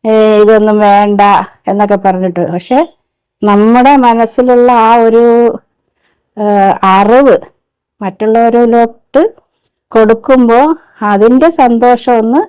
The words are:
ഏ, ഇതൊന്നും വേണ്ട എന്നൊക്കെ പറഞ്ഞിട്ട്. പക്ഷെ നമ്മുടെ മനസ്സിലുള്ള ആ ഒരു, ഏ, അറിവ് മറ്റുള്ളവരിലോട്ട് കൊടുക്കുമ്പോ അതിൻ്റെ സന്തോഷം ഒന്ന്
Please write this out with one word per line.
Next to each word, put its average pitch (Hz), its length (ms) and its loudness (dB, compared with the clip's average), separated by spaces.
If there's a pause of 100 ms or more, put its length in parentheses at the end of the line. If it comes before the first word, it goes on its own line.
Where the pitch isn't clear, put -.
ഏ, 220 40 0 (300)
ഇതൊന്നും 214 340 2 (100)
വേണ്ട 202 340 0 (500)
എന്നൊക്കെ 202 340 -2
പറഞ്ഞിട്ട്. 185 380 -4 (120)
പക്ഷെ 247 240 -4 (720)
നമ്മുടെ 233 440 2 (120)
മനസ്സിലുള്ള 240 640 0 (200)
ആ - 20 0 (160)
ഒരു, 226 180 2 (1200)
ഏ, - 20 -4 (540)
അറിവ് 233 380 2 (640)
മറ്റുള്ളവരിലോട്ട് 233 1200 -2 (720)
കൊടുക്കുമ്പോ 233 680 0 (520)
അതിൻ്റെ 247 360 2 (120)
സന്തോഷം 247 600 0
ഒന്ന് 240 260 -2